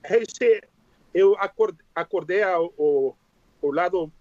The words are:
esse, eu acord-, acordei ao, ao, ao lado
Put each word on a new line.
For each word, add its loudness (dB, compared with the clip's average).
esse, 0
eu 4
acord-, -2
acordei -4
ao, -2
ao, 0
ao -2
lado -2